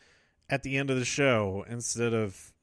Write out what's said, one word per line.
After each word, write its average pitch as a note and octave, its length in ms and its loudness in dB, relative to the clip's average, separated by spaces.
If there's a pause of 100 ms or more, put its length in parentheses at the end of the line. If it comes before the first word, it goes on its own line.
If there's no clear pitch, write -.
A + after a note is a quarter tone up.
(480)
at C#3 140 0
the C3+ 160 -2
end C#3 100 -2
of C3 100 2
the B2 60 0
show G#2+ 640 2
instead A#2 460 -2
of G#2+ 480 -4